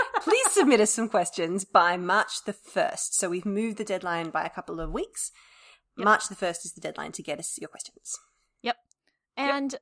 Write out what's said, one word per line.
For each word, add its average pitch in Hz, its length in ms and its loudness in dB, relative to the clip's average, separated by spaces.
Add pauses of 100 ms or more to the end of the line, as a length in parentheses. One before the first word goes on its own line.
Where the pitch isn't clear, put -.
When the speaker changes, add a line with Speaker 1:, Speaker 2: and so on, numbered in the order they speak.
Speaker 1:
<laughs> - 180 -2
Speaker 2:
please 453 300 2
submit 269 300 6
us 208 100 4
some 226 180 0
questions 180 540 0
by 175 340 6
March 180 480 0
the 202 80 -4
first. - 640 -2
So 190 120 0
we've 175 160 -4
moved 208 320 0
the 220 80 -4
deadline 175 440 -2
by 160 140 -2
a 165 60 -4
couple 170 320 -8
of 160 100 -4
weeks. - 400 -6 (680)
Speaker 1:
Yep. 190 80 -2
Speaker 2:
March 214 220 4
the 196 80 -10
first 175 300 -4
is 175 80 -12
the - 80 -18
deadline 151 320 -8
to - 100 -12
get 147 160 -6
us - 200 -8
your 156 100 -10
questions. - 480 -14 (440)
Speaker 3:
Yep. 240 140 -4 (640)
Speaker 1:
Yep. 277 160 0
Speaker 3:
And 277 280 -2